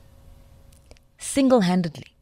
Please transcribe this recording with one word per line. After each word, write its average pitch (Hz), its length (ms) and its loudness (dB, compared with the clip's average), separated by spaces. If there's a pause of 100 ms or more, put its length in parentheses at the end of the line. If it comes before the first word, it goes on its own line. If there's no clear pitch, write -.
(1160)
Single-handedly, 185 1040 0